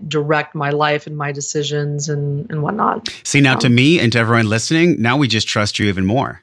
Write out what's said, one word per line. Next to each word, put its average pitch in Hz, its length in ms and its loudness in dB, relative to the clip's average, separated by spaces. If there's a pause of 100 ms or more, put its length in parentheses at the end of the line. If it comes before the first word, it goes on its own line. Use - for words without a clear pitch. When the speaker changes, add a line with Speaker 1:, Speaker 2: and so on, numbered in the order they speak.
Speaker 1:
direct 147 480 -2
my 143 160 -4
life 147 340 0
and 156 100 -12
my 147 160 -6
decisions 147 800 -4
and, 143 400 -4
and 151 140 -4
whatnot. - 440 -2 (160)
Speaker 2:
See, - 160 2
now 135 140 6
Speaker 1:
So 131 140 0
Speaker 2:
to - 20 4
me 131 300 6
and 117 140 2
to 117 60 2
everyone 113 300 2
listening, 160 520 2
now 120 160 2
we 147 100 2
just 107 200 -2
trust 104 300 -2
you 107 120 0
even 95 180 0
more. 90 360 -4